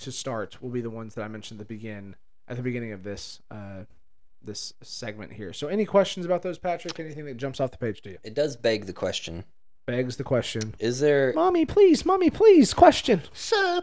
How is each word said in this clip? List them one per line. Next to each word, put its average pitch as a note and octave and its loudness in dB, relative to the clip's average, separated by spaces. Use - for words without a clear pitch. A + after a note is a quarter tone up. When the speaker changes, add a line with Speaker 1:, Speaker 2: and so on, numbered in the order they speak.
Speaker 1:
to - -10
start A2 -8
will B2+ -10
be B2 -4
the A#2 -6
ones A2+ -12
that A2+ -8
I G#2+ -8
mentioned A2 -14
at G#2 -14
the A#2 -12
begin, G#2 -12
at A#2+ -10
the B2 -6
beginning A#2+ -6
of F#2+ -12
this, - -12
uh, G2 -14
this - -12
segment G#2+ -12
here. G#2+ -10
So D3 -8
any G#3 0
questions F#3+ 2
about F3 0
those, F3+ -6
Patrick? - -6
Anything D#3 -12
that C3 -12
jumps C3 -6
off C3 0
the - -16
page A2+ -4
to G2+ -16
you? F2 -16
Speaker 2:
It A2 -14
does C#3+ 0
beg A2 2
the F#2 -8
question. E2+ -6
Speaker 1:
Begs B2+ -2
the B2+ -6
question. A2 -2
Speaker 2:
Is B2 -2
there C#3 4
Speaker 1:
Mommy, E4+ 2
please, F#4 6
Mommy, F#4 4
please, F#4 8
question. - 6
Speaker 2:
Sir, F#4 0